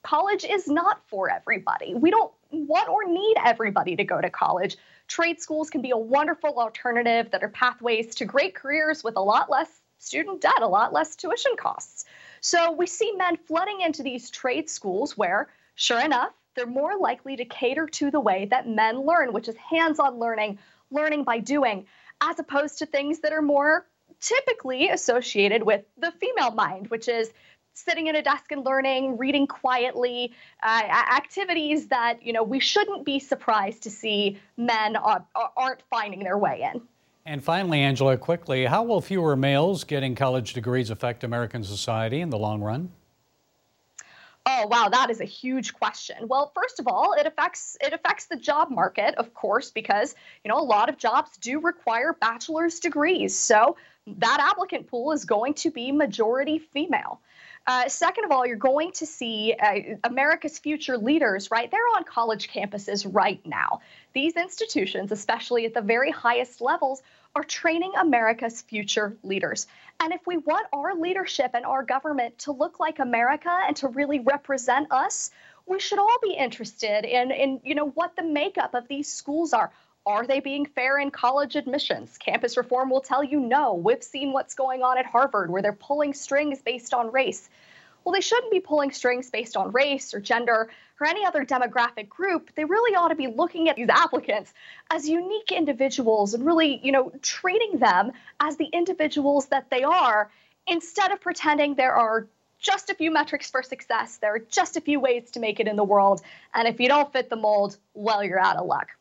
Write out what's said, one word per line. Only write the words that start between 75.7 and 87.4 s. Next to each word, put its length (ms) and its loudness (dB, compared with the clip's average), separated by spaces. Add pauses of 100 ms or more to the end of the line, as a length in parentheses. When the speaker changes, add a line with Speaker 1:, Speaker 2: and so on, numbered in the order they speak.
Speaker 1:
should 200 -2
all 240 4
be 100 0
interested 720 -2
in, 260 2
in, 320 0
you 120 -4
know, 160 -2
what 260 -4
the 60 -4
makeup 500 -2
of 160 -4
these 240 -8
schools 400 -2
are. 180 2 (360)
Are 200 0
they 140 0
being 240 -4
fair 340 0
in 120 -2
college 440 0
admissions? 640 -4
Campus 400 -2
reform 320 0
will 140 2
tell 200 0
you 160 -2
no. 360 2
We've 280 0
seen 300 -6
what's 220 -4
going 280 -2
on 140 4
at 80 2
Harvard, 460 2
where 100 0
they're 140 0
pulling 400 -2
strings 480 -2
based 320 -4
on 180 -2
race. 380 -2 (540)